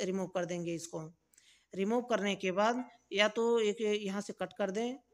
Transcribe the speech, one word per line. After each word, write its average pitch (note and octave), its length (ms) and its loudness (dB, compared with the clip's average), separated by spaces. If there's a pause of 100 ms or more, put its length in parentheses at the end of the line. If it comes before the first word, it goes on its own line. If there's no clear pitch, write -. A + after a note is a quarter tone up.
रिमूव F#3+ 260 0
कर F3+ 180 -2
देंगे E3+ 280 -4
इसको। E3 280 -6 (720)
रिमूव G#3 300 0
करने G3+ 320 2
के F#3+ 180 -2
बाद A#3 300 2 (280)
या G3+ 180 4
तो A3+ 140 0 (180)
एक G#3 200 2
यहाँ G#3 400 0
से G3 140 -10
कट F3+ 180 -6
कर G3 180 -2
दें, A#3 260 -4 (160)